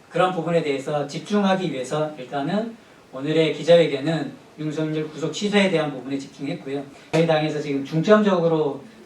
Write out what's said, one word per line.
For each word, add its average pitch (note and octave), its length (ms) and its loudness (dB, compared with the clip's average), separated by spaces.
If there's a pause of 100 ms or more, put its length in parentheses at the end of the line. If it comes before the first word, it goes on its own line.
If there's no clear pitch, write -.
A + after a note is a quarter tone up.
(100)
그런 F3+ 220 2
부분에 E3 300 0
대해서 D3 440 -2
집중하기 F#3 680 0
위해서 D3 460 -4
일단은 D#3+ 580 -4 (360)
오늘의 D3+ 420 0
기자회견은 D3 760 4 (260)
윤석열 D#3 500 -4
구속 C#3+ 240 -6
취소에 G3+ 380 2
대한 D#3 220 0
부분에 C3 260 -6
집중했고요. C#3 640 -8 (300)
저희 D#3+ 160 4
당에서 D3+ 320 0
지금 C#3 240 -4
중점적으로 E3 1000 2 (240)